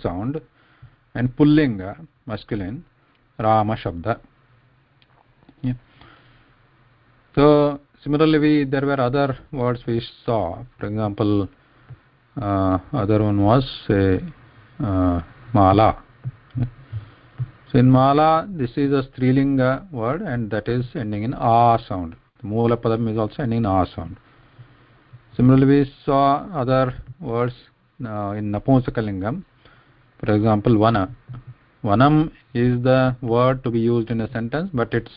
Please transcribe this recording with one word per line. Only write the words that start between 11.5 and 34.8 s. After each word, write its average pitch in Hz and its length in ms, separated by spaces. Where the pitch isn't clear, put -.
uh, 98 380
other 107 300
one 101 200
was, 127 240
say, 95 320
uh, 92 420
mala. 98 500
So 127 80
in 127 100
mala, 147 640
this 139 260
is 139 140
a 139 180
Strilinga 135 840
word, 127 300
and 120 300
that 107 160
is 123 180
ending 107 280
in 127 100
a 117 540
sound. 90 280
The 98 60
Moola 117 300
Padam 113 340
is 107 60
also 110 260
ending 117 140
in 117 80
a 95 200
sound. 85 220
Similarly, 131 300
we 139 280
saw 139 480
other 131 400
words, 123 340
uh, 104 260
in 104 200
Napunsaka 123 520
Lingam. 104 400
For 107 160
example, 107 420
vana. 107 380
Vanam 156 480
is 123 300
the 127 380
word 127 420
to 123 60
be 117 100
used 117 300
in 113 120
a 107 100
sentence, 123 420
but 113 200